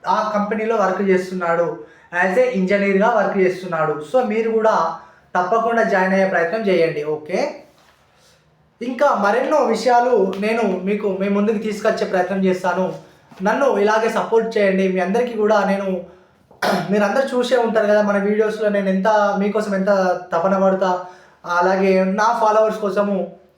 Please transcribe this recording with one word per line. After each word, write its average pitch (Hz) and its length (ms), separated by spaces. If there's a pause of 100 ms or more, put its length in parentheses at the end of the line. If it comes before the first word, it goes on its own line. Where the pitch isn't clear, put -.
(160)
ఆ - 20 (180)
కంపెనీలో 214 480
వర్క్ 190 280
చేస్తున్నాడు, 170 560 (560)
as 185 200
a - 20 (140)
ఇంజనీర్గా 196 500 (100)
వర్క్ 196 260
చేస్తున్నాడు. 160 500 (160)
So 254 60 (160)
మీరు 226 240
కూడా 214 180 (600)
తప్పకుండా 226 480 (100)
జాయిన్ 190 220
అయ్యే 190 180
ప్రయత్నం 175 340
చేయండి. 165 340 (120)
ఓకే, 175 260 (1400)
ఇంకా 254 260 (160)
మరెన్నో 254 360 (140)
విషయాలు 240 420 (300)
నేను 233 180 (260)
మీకు 208 180 (140)
మీ 196 60 (100)
ముందుకు 208 300
తీసుకొచ్చే 208 440
ప్రయత్నం 190 360
చేస్తాను. 180 380 (600)
నన్ను 262 220 (160)
ఇలాగే 220 340
సపోర్ట్ 220 380
చేయండి. 196 280 (120)
మీ 185 100
అందరికీ 233 380
కూడా 214 140 (140)
నేను, 196 160 (760)
<clears throat> 175 280
మీరందరూ 208 420
చూసే 247 220 (120)
ఉంటారు 208 240
కదా 214 180
మన 202 80 (100)
వీడియోస్లో 214 480
నేను 196 200
ఎంత 190 120 (340)
మీకోసం 202 380
ఎంత 196 120 (420)
తపన 190 300
పడతా, 190 280 (680)
అలాగే 190 340 (260)
నా 214 80 (140)
ఫాలోవర్స్ 214 440
కోసము 202 300 (420)